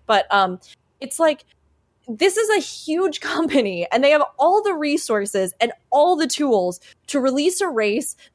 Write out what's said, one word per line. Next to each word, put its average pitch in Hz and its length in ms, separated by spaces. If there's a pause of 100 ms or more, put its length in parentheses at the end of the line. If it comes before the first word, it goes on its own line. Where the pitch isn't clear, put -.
But, 208 280
um, 185 260 (400)
it's 262 200
like, 311 260 (640)
this 359 300
is 440 140
a 415 100
huge 311 580
<laughs> - 0
company 208 720
and 240 120
they 277 80
have 302 100 (160)
all 359 240
the 403 140
resources 214 840
and 240 120 (180)
all 302 260
the 311 120
tools 214 520 (280)
to 285 120
release 285 420
a 381 60
race 220 480 (200)